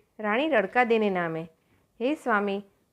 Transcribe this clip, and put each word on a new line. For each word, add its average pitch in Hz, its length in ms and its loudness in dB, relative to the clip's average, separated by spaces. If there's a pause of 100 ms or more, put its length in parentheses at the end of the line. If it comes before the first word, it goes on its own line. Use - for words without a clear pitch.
(200)
રાણી 220 280 0
રડકા 240 360 2
દેને 220 260 2
નામે. 165 320 -2 (580)
હે 262 140 0
સ્વામી, 202 480 -2 (300)